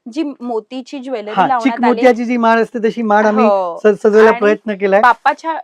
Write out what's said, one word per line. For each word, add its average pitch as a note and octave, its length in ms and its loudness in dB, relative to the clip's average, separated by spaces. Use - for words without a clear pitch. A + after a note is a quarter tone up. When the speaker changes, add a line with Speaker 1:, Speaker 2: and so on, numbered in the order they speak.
Speaker 1:
जी D4+ 100 -6
मोतीची B3 760 -10
ज्वेलरी A#3+ 320 -10
Speaker 2:
हा, G3+ 120 0
Speaker 1:
लावण्यात B3 180 2
Speaker 2:
चिक A#3+ 120 -2
Speaker 1:
आली, A#3+ 140 -2
Speaker 2:
मोत्याची A#3+ 380 2
जी A#3+ 120 -2
माळ A3+ 260 2
असते A3 160 -6
तशी A3+ 240 -4
माळ G#3+ 220 2
आम्ही G#3+ 200 2
Speaker 1:
हो. F#3 400 0
Speaker 2:
स-, G#3 180 2
सजवायला A3 280 4
Speaker 1:
आणि A3 80 -2
Speaker 2:
प्रयत्न G#3 360 -2
केलाय. G3 260 2
Speaker 1:
बाप्पाच्या, C#4 520 0